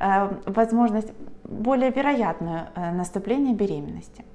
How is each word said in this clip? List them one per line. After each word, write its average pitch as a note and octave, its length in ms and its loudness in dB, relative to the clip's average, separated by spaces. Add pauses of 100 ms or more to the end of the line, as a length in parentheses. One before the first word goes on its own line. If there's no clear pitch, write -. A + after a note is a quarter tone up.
э, G3 300 4 (160)
возможность, A3 680 2 (320)
более B3 460 2
вероятную, G#3 840 0
э, E3+ 180 -4
наступление G#3+ 640 0
беременности. E3 680 -4 (100)